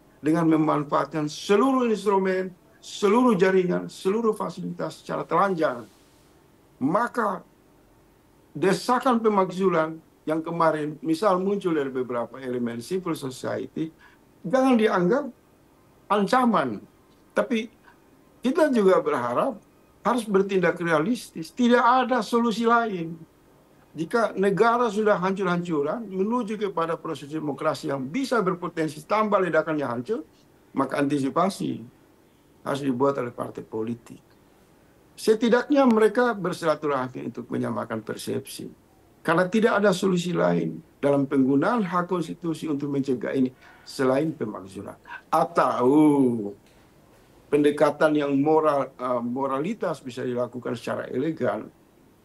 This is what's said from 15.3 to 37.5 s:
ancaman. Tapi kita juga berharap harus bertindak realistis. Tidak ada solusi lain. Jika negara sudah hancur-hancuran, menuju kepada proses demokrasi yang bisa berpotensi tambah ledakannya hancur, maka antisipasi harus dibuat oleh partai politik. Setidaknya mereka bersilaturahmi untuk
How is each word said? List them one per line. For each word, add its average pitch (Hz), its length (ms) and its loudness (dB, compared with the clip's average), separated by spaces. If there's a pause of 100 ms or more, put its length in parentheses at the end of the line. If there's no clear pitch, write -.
ancaman. 202 720 2 (480)
Tapi 220 380 -2 (720)
kita 302 240 4
juga 190 320 6
berharap 147 560 0 (480)
harus 226 240 0
bertindak 190 480 2
realistis. 170 720 -2
Tidak 240 320 4
ada 247 400 4
solusi 233 480 0
lain. 202 460 0 (800)
Jika 190 400 -2
negara 220 560 2
sudah 208 320 2
hancur-hancuran, 175 880 -2
menuju 208 480 -2
kepada 165 400 -2
proses 151 320 -10
demokrasi 151 640 -4
yang 135 160 -4
bisa 240 320 -2
berpotensi 170 640 -4
tambah 208 320 0
ledakannya 156 480 0
hancur, 127 400 -4 (480)
maka 135 240 -2
antisipasi 143 880 -2 (800)
harus 139 160 -4
dibuat 139 400 0
oleh 120 160 -8
partai - 240 -10
politik. 113 640 -10 (880)
Setidaknya 240 720 2
mereka 226 480 4
bersilaturahmi 151 960 -2
untuk 120 240 -10